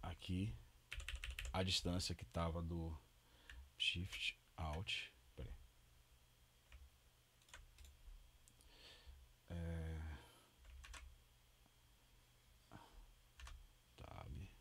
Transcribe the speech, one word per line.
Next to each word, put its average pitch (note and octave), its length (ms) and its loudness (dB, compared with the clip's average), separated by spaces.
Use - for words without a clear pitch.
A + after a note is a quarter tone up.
Aqui, F2+ 500 2
a F#2 80 6
distância F2+ 540 6
que - 100 -6
tava E2 340 4
do E2 400 2
Shift - 580 4
Alt. D#2+ 540 0
Pera B1 140 -4
aí. - 60 -4
É. E2 500 2
Tab. - 540 -6